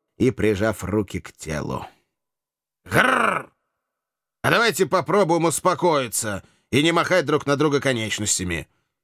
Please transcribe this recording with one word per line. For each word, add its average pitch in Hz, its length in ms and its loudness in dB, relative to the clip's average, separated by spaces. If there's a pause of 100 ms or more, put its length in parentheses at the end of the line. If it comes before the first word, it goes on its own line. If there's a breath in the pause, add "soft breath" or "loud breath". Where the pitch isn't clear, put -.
(180)
и 120 140 4
прижав 107 520 0
руки 98 360 -2
к - 120 -20
телу. 71 540 -8 (960)
«Грррр! 220 680 0 (880)
А 135 80 2
давайте 190 360 2
попробуем 170 580 2
успокоиться!» 139 960 0 (300 soft breath)
И 135 100 4
не 165 80 4
махать 165 360 2
друг 147 200 0
на 143 100 2
друга 143 240 2
конечностями. 101 840 -4 (380)